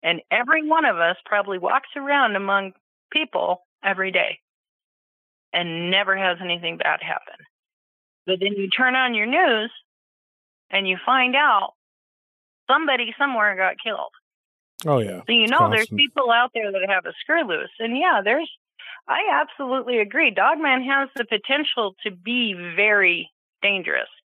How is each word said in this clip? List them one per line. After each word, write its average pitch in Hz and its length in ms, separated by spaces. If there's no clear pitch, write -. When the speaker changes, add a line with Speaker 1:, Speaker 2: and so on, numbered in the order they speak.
Speaker 1:
And 170 160
every 285 340
one 311 200
of 220 120
us 170 280
probably 196 320
walks 180 400
around 277 400
among 196 340
people 180 520
every 190 280
day - 280
and 170 400
never 190 240
has 185 260
anything 170 360
bad 165 240
happen. - 420
But 185 140
then 196 160
you 196 140
turn 254 260
on 254 180
your 214 120
news 240 460
and 196 180
you 185 180
find 254 300
out 269 380
somebody 254 480
somewhere 220 400
got 185 260
killed. - 280
Speaker 2:
Oh, 143 140
yeah. 98 260
Speaker 1:
So 220 80
you 233 100
Speaker 2:
It's 220 80
Speaker 1:
know 330 180
there's 226 180
Speaker 2:
constant. 214 120
Speaker 1:
people 254 320
out 240 220
there 214 180
that 190 180
have 185 160
a 165 140
screw 320 280
loose. 160 220
And 233 180
yeah, 302 260
there's, 269 260
I 330 140
absolutely 254 580
agree. 233 320
Dogman 262 520
has 277 320
the 254 100
potential 226 800
to 214 80
be 220 420
very 196 560
dangerous. 170 480